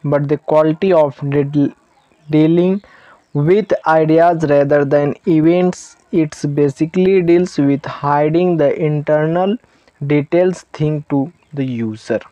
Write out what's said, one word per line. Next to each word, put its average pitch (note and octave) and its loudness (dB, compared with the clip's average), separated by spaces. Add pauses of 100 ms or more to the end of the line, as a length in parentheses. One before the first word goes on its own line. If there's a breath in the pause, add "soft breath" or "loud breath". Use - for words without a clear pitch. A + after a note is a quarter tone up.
but C#3+ -2
the D3 -2
quality D#3 0
of D3+ 0
de-, C#3+ 0 (560)
dealing E3 2 (680 soft breath)
with F#3+ 0 (140)
ideas D#3+ 2
rather C#3+ 2
than C#3+ 0 (140)
events। F3 2 (300)
It's D#3 -2 (120)
basically F3 0
deals F3 0
with C#3 0 (140)
hiding D#3 0
the C#3+ 2 (120)
internal D#3 -2 (440 soft breath)
details D3+ 0
thing D3+ -4
to C#3 -2 (320)
the C3+ -4 (100)
user। A2 -6 (140)